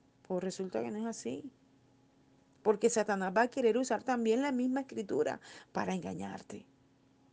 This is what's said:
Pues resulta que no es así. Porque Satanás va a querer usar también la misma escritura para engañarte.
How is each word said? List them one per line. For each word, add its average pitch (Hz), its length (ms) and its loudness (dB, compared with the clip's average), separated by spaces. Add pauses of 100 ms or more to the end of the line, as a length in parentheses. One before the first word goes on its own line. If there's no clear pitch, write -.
(280)
Pues 180 160 0
resulta 190 380 -2
que 233 100 -2
no 214 80 -4
es 226 60 -4
así. 254 460 -6 (1120)
Porque 214 260 4
Satanás 196 460 0
va 220 60 8
a 240 80 4
querer 240 280 4
usar 247 260 0
también 233 380 2
la 285 100 2
misma 254 300 0
escritura 226 600 -2 (300)
para 190 240 0
engañarte. 185 720 -8 (680)